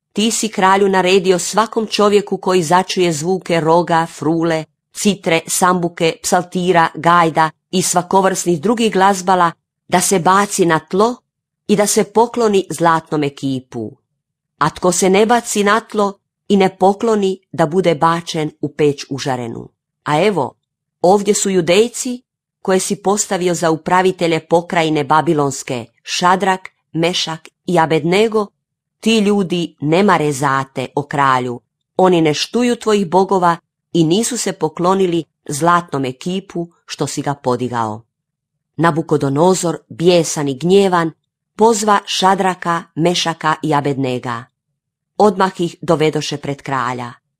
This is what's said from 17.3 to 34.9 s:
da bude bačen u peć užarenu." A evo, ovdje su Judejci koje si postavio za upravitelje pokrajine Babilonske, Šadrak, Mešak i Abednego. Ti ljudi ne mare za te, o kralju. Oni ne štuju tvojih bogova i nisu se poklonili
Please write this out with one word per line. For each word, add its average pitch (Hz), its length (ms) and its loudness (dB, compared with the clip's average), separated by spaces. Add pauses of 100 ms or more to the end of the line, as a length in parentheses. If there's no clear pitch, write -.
da 160 140 0
bude 170 300 0
bačen 165 560 -2 (100)
u 147 120 -6
peć 147 360 0
užarenu." 123 600 -8 (340)
A 151 180 0
evo, 180 340 -2 (460)
ovdje 202 320 4
su 196 160 -2
Judejci 202 720 0 (400)
koje 190 180 0
si - 220 -6
postavio 185 520 -2
za 165 180 0
upravitelje 170 760 0
pokrajine 165 560 0
Babilonske, 143 840 -2 (180)
Šadrak, 185 680 -2 (220)
Mešak 165 560 -4 (180)
i 175 140 0
Abednego. 180 680 0 (520)
Ti 220 200 2
ljudi 185 600 -2
ne 160 220 2
mare 160 280 2
za 135 320 -2
te, 127 320 -8
o 147 80 -2
kralju. 131 580 0 (360)
Oni 185 240 4
ne 151 120 2
štuju 240 420 -2
tvojih 208 340 -2
bogova 180 480 0 (360)
i 170 100 2
nisu 214 340 0
se 190 160 -6
poklonili 175 720 -2 (260)